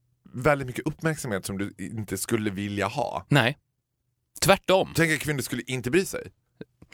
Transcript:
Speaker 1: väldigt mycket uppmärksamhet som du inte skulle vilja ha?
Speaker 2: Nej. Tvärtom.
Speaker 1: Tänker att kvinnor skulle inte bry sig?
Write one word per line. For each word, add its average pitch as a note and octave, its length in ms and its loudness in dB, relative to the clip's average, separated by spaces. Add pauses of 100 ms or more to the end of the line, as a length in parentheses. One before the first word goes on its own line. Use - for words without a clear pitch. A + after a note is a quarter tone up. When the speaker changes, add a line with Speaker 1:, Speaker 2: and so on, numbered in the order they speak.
(320)
Speaker 1:
väldigt C#3 340 2
mycket B2 200 -4
uppmärksamhet D3 600 -2
som G2 120 -6
du G2 200 -4
inte G2 400 -6
skulle G#2+ 320 0
vilja G2+ 360 -2
ha? - 420 -4
Speaker 2:
Nej. C3+ 300 4 (840)
Tvärtom. F#3+ 540 4
Speaker 1:
Tänker D#3+ 200 2
att C#3 60 0
kvinnor C#3+ 220 -2
skulle B2 240 -6
inte B2+ 240 -4
bry F3+ 140 4
sig? - 280 -8 (600)